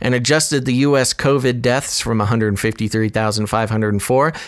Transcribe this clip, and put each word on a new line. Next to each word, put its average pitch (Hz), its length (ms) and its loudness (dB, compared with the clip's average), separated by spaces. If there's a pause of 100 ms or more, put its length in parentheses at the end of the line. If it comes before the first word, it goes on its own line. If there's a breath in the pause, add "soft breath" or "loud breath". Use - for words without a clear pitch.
"and 123 140 0
adjusted 139 500 0
the 131 100 0
U 139 220 2
S 127 180 0
covid 127 480 0
deaths 123 380 0
from 113 200 0
a 104 60 2
hundred 107 320 0
fifty-three 110 500 -2
thousand 107 380 -2
five 110 240 -2
hundred 110 240 0
and 101 80 -2
four 139 300 2 (160 loud breath)